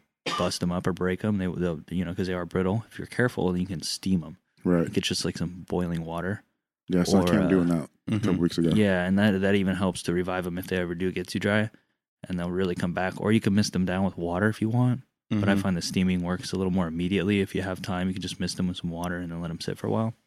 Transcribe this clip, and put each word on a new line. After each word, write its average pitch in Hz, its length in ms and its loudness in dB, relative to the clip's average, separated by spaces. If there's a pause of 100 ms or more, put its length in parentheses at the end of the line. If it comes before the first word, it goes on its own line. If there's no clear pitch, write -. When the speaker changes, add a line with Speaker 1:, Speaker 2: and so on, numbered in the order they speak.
(380)
Speaker 1:
bust 87 260 -2
'em 87 80 0
up 87 160 -2
or 92 60 0
break 90 320 -2
'em, 104 140 0
they, 92 80 -2
they'll, 82 420 -2
you 87 160 -2
know, 85 100 -6
'cause 92 120 -2
they 92 60 -2
are 90 120 -4
brittle. 95 460 0
If - 80 -18
you're 90 80 -10
careful, 117 440 0
then 90 100 0
you 90 60 -2
can 82 160 -6
steam 92 400 0
'em. 78 140 -14 (260)
Speaker 2:
Right. 87 240 4
Speaker 1:
Like, 67 100 -2
it's 92 100 -2
just, - 180 -2
like, 87 120 -4
some 87 320 -6
boiling 85 360 -2
water. 85 380 -6 (460)
Speaker 2:
Yeah, 90 140 4
so 98 160 6
I 90 40 4
Speaker 1:
Or, - 0 -
Speaker 2:
came 85 240 4
doing 90 200 6
Speaker 1:
uh, - 20 2
Speaker 2:
that 80 200 0 (220)
a 107 80 2
couple 101 160 2
Speaker 3:
Mm-hmm. 85 60 2
Speaker 2:
weeks 85 160 2
ago. 82 180 4
Speaker 1:
Yeah, 95 300 4
and 95 140 2
that, 101 220 4
that 98 140 4
even 95 200 2
helps 92 280 -2
to 87 100 -2
revive 90 340 -2
'em 87 100 -6
if 92 100 -8
they 92 100 -2
ever 87 180 -2
do 92 160 -2
get 90 160 -6
too 101 120 -4
dry, 107 300 2 (580)
and 90 120 -4
they'll 87 120 -4
really 90 240 0
come 87 180 -2
back. 90 280 -4
Or 107 100 2
you 113 100 6
can 98 140 2
mist 104 200 0
'em 92 100 2
down 92 200 0
with 90 120 -4
water 90 320 2
if 107 120 -4
you 110 80 0
want. 123 340 2 (360)
But 98 100 2
I 98 60 6
Speaker 3:
Mm-hmm. 98 60 2
Speaker 1:
find 95 160 0
the 82 40 -4
steaming 92 420 2
works 87 300 -4
a 95 40 -2
little 95 140 0
more 90 160 2
immediately. 90 540 2
If - 140 -2
you 85 80 0
have 92 180 -6
time, 92 280 -2
you 92 40 -2
can 95 80 -6
just - 180 -8
mist 90 200 -4
'em 92 80 2
with 87 100 -4
some 87 140 -6
water 87 260 -4
and 87 140 -6
then 85 100 -8
let 82 100 -6
'em 82 100 -8
sit 95 160 -4
for - 100 -6
a 104 40 0
while. 113 240 0 (120)